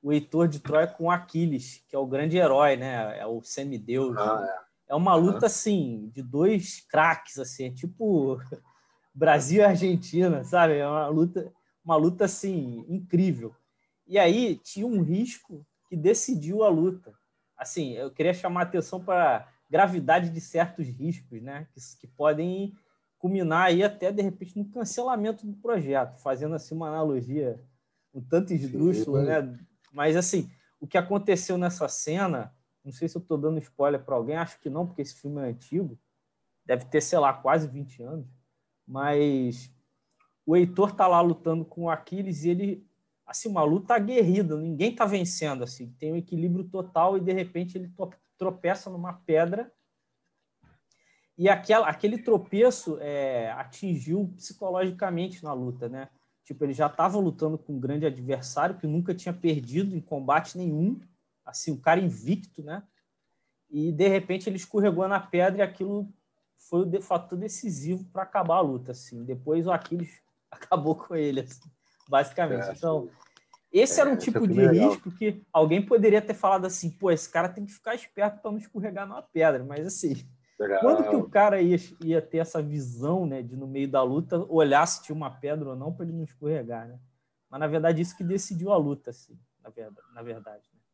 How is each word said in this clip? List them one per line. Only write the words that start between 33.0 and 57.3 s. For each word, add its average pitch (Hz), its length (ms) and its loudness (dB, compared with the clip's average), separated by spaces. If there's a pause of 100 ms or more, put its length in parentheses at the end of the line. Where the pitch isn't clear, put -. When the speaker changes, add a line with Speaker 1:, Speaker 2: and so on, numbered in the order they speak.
Speaker 1:
se - 80 -8
eu 170 40 -6
tô 165 160 -4
dando 156 220 -2
spoiler 143 440 -2
pra 135 120 -6
alguém, 123 220 -2
acho 165 240 -6
que 147 100 -8
não, 165 160 -4
porque 175 160 -8
esse 139 120 -10
filme 143 280 -10
é 131 80 -6
antigo, 131 480 -6 (680)
deve 127 220 -2
ter, 151 160 2
sei 170 160 0
lá, 139 140 4
quase 151 340 0
vinte 131 360 -12
anos, 127 240 -12 (600)
mas 135 840 0 (760)
o 160 100 4
Heitor 180 360 4
tá 190 140 4
lá 175 140 6
lutando 165 440 0
com 170 200 -12
o 165 60 -2
Aquiles 170 540 -6
e 175 60 2
ele, 190 360 -2 (400)
assim, - 220 -8
uma 180 160 0
luta 185 300 2
aguerrida, 202 640 2
ninguém 165 380 -2
tá 233 100 0
vencendo, 170 600 -2
assim, 123 340 -14
tem 156 140 -6
um 170 40 -4
equilíbrio 175 480 -2
total 185 540 0
e, - 20 0
de 180 120 -2
repente, 180 440 -6
ele 180 120 -10
to-, 180 220 -10 (280)
tropeça 185 500 -4
numa 180 240 -10
pedra 170 580 0 (1700)
e 180 120 4
aquela, 202 400 4
aquele 214 300 -2
tropeço, 220 840 2
é, 135 520 -4
atingiu 156 840 -4
psicologicamente 185 1080 -4
na 151 80 -6
luta, 127 360 -6
né? 131 200 -12 (360)
Tipo, 139 200 -6
ele 139 80 -2
já 151 160 0
tava 185 300 0
lutando 160 400 0